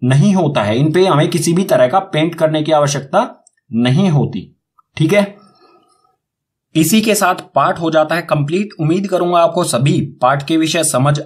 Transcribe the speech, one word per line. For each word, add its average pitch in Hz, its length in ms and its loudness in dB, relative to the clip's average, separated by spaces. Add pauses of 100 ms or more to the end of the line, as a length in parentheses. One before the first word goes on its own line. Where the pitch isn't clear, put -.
नहीं 147 320 4
होता 139 280 0
है, 107 140 0
इन 151 160 0
पे 185 120 4
हमें 160 240 2
किसी 170 240 -2
भी 190 120 0
तरह 127 220 2
का 190 140 2
पेंट 160 340 -4
करने 156 280 0
की 156 80 -2
आवश्यकता 147 580 0 (420)
नहीं 127 380 2
होती। 113 400 -2 (480)
ठीक 160 160 2
है, 202 220 0 (1400)
इसी 160 260 2
के 214 140 0
साथ - 260 -2 (140)
पाठ 165 240 0
हो 165 120 -4
जाता 156 240 0
है 175 60 -4
कंप्लीट। 165 480 -2 (100)
उम्मीद 175 280 -2
करूंगा 175 320 0
आपको 170 240 2
सभी 143 360 0 (220)
पाठ 139 260 0
के 160 100 0
विषय 160 260 0
समझ 143 420 0